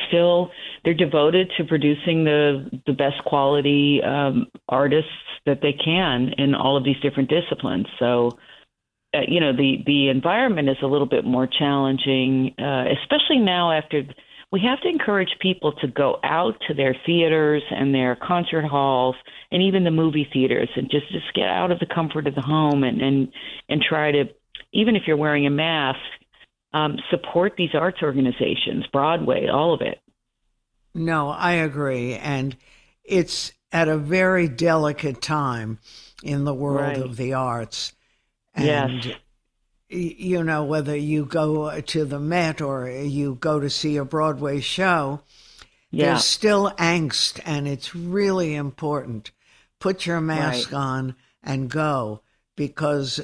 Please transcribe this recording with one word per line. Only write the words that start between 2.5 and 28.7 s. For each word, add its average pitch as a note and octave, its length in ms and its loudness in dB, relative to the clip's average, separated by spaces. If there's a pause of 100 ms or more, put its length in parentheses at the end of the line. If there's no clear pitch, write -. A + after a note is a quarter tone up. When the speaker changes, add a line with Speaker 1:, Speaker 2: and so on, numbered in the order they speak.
Speaker 1:
the C#3+ 60 2
best C3+ 320 0
quality, C#3+ 800 4
um, C3+ 440 0 (220)
artists C#3+ 420 2 (340)
that C#3 160 0
they D3 120 2
can D3 640 0
in C#3 160 4
all C#3 220 2
of C3 80 0
these C#3 160 2
different C3+ 280 0
disciplines. A2+ 580 -2 (120)
So, A#2+ 400 2 (760)
uh, D3 140 0
you E3+ 140 2
know, C#3+ 120 2
the, C3+ 320 2
the C#3+ 240 2
environment E3+ 600 2
is C3+ 140 2
a C#3 40 2
little C#3 200 2
bit C3 180 2
more B2+ 220 2
challenging, C3+ 1120 0
uh, C3+ 260 -2 (180)
especially D4 360 0
now F3+ 340 2
after, D3+ 320 -2 (460)
we F#3+ 100 0
have B3 220 0
to F4+ 60 0
encourage G3+ 420 0 (100)
people F3+ 320 0
to - 160 -4
go C#3 340 0
out D3 460 -2
to D3+ 60 -2
their C3+ 200 0 (100)
theaters D#3 640 2
and C#3 240 0
their B2+ 200 2
concert E3 500 -2
halls C3+ 520 2 (340)
and F3+ 120 2
even F#3+ 220 4
the E3 60 2
movie D#3+ 420 2
theaters B2+ 440 2
and C3+ 140 -4
just, D3 200 -2
just E3+ 240 -8
get F#2 140 0
out F3 240 0
of E3+ 80 -4
the E3+ 60 -4
comfort D#3 400 -2
of C#3 80 -2
the C#3 80 -4
home D3 420 2
and, A#2+ 180 0
and, C3+ 300 0 (360)
and D3 140 0
try D3+ 300 0
to, C#3+ 120 4 (480)
even A3 220 4
if G3 120 0
you're D#3 100 2
wearing D3 300 2
a C#3 40 2
mask, D3 480 0 (760)
um, D3+ 260 0 (120)
support F3 460 0
these E3+ 180 -2
arts E3 280 0
organizations, B2+ 880 0